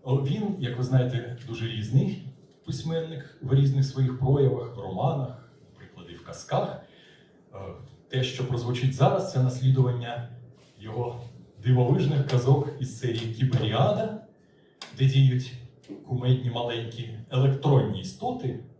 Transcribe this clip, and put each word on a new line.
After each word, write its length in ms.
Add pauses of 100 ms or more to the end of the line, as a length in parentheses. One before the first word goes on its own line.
О, 120
він, 440
як 180
ви 60
знаєте, 540 (100)
дуже 200
різний 600 (380)
письменник 760
в 120
різних 320
своїх 340
проявах, 580
в 20
романах, 720 (220)
наприклад, 400
і 20
в 120
казках. 560 (720)
Е, 40 (500)
те, 160
що 240
прозвучить 460
зараз, 380
це 120
наслідування 840 (500)
його 400 (440)
дивовижних 640
казок 420 (100)
із 200
серії 340
Кіберіада, 920 (760)
де 80
діють 480 (540)
кумедні 420
маленькі 600 (220)
електронні 720
істоти 580 (200)